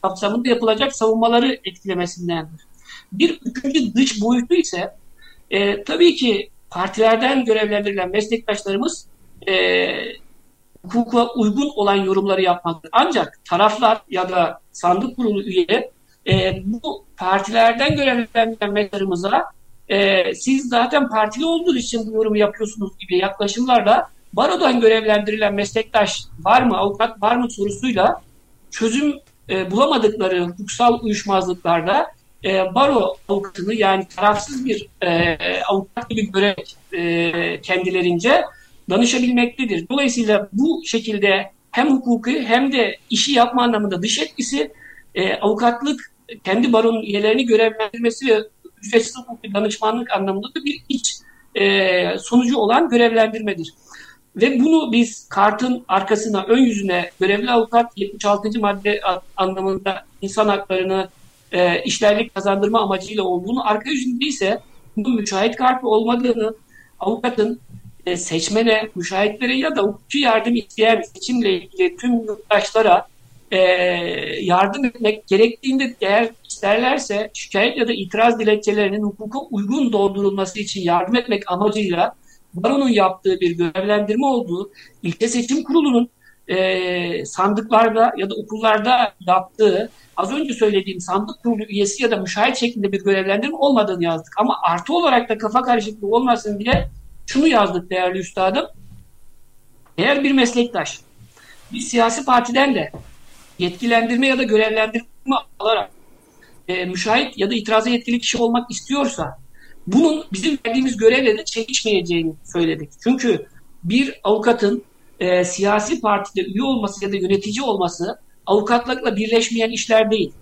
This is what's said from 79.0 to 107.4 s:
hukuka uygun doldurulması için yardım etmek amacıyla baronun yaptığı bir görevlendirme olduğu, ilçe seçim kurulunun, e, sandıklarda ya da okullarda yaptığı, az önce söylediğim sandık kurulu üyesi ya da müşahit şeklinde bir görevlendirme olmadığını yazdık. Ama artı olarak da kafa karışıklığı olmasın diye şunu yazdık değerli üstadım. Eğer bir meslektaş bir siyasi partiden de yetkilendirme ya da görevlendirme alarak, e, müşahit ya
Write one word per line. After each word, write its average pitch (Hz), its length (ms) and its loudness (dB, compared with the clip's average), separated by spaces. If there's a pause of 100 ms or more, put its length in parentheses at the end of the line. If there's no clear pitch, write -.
hukuka 214 360 -6
uygun 240 540 -2
doldurulması 196 640 0
için 202 220 -8
yardım 175 340 0
etmek 240 360 -2
amacıyla 190 640 0 (380)
baronun 254 360 0
yaptığı 190 500 2
bir 175 120 2
görevlendirme 202 760 0
olduğu, 202 460 -4 (320)
ilçe 170 240 -2
seçim 240 360 -2
kurulunun, 262 460 2 (380)
e, 180 800 -2
sandıklarda 220 920 2
ya 196 120 -4
da 202 60 -8
okullarda 214 840 0
yaptığı, 185 720 0 (280)
az 185 140 -2
önce 285 220 -4
söylediğim 196 460 0
sandık 196 440 -6
kurulu 226 200 -2
üyesi 202 400 -2
ya 226 80 2
da 208 60 0
müşahit 208 400 -2
şeklinde 220 340 -2
bir 196 120 -4
görevlendirme 196 520 0
olmadığını 214 480 2
yazdık. 165 340 -4
Ama 233 240 0
artı 180 320 -2
olarak 269 360 2
da 220 80 -2
kafa 220 240 0
karışıklığı 214 460 -2
olmasın 226 520 0
diye 240 300 0 (380)
şunu 285 200 2
yazdık 185 420 2
değerli 185 300 -2
üstadım. 190 460 -2 (1300)
Eğer 277 260 2
bir 277 80 2
meslektaş 240 680 0 (720)
bir 247 60 -10
siyasi 233 460 0
partiden 247 500 2
de 156 160 -4 (680)
yetkilendirme 233 680 0
ya 262 100 2
da 262 60 0
görevlendirme 220 920 0 (240)
alarak, 214 320 0 (760)
e, 180 180 -4
müşahit 220 520 -2
ya 196 120 -2